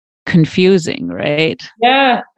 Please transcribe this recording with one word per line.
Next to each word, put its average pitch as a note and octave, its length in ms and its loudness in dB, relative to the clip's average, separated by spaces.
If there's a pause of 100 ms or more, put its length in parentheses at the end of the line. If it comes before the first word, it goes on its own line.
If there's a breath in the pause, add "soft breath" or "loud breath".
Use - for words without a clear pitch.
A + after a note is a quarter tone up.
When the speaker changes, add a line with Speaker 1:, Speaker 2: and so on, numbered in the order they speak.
(240)
Speaker 1:
confusing, E3+ 840 0
right? D3 520 -4 (220)
Speaker 2:
Yeah, B3+ 400 2 (160)